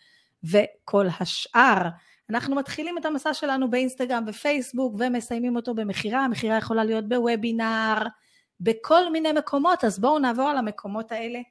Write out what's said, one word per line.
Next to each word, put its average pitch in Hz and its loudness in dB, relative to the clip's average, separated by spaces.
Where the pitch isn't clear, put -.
וכל 202 2
השאר. 190 2
אנחנו 254 -2
מתחילים 311 -6
את 320 -8
המסע 302 -2
שלנו 262 -2
באינסטגרם 254 -2
ופייסבוק 247 -2
ומסיימים 240 -2
אותו 240 -4
במכירה. 220 -2
המכירה 220 0
יכולה 220 0
להיות 220 -2
בוובינר, 226 0
בכל 311 4
מיני 320 0
מקומות, 302 2
אז 190 0
בואו 277 4
נעבור 262 0
על 294 0
המקומות 214 -6
האלה 233 -8